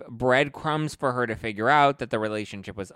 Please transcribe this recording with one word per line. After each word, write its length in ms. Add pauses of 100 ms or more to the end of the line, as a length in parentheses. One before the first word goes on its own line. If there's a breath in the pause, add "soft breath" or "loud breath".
breadcrumbs 880
for 200
her 120
to 100
figure 340
out 280
that 140
the 80
relationship 580
was 180